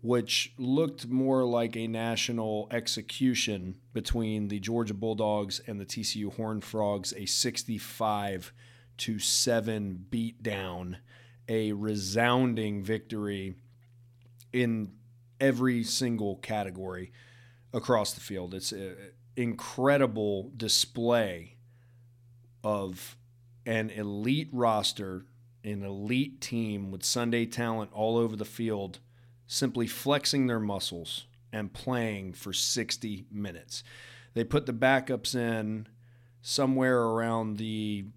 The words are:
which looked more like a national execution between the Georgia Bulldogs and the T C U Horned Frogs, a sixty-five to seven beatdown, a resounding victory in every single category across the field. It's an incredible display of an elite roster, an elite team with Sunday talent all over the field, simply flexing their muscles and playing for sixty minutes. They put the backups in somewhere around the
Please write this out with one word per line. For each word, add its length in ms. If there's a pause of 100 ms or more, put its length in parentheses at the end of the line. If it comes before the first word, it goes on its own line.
which 560
looked 500
more 360
like 320
a 120
national 840
execution 1040 (160)
between 560
the 120
Georgia 340
Bulldogs 760
and 140
the 40
T 180
C 160
U 100
Horned 340
Frogs, 540
a 80
sixty-five 1300 (460)
to 200
seven 920
beatdown, 840 (540)
a 240
resounding 1080
victory 720 (1000)
in 400 (480)
every 420
single 540
category 720 (640)
across 400
the 80
field. 320
It's 180
an 240 (400)
incredible 1200
display 1000 (1040)
of 540 (480)
an 240
elite 640
roster, 720 (360)
an 220
elite 560
team 520
with 120
Sunday 420
talent 460
all 240
over 220
the 80
field, 540 (460)
simply 420
flexing 600
their 140
muscles 640 (260)
and 220
playing 600
for 200
sixty 760
minutes. 540 (500)
They 120
put 200
the 80
backups 640
in 540 (520)
somewhere 600
around 560
the 480 (120)